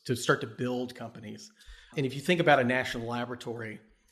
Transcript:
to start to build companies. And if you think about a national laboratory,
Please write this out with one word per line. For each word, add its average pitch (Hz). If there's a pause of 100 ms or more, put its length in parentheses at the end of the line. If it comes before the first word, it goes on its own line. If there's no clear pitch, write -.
to 123
start 139
to 139
build 123
companies. 110 (460)
And 139
if 123
you 139
think 180
about 143
a 127
national 123
laboratory, 120 (340)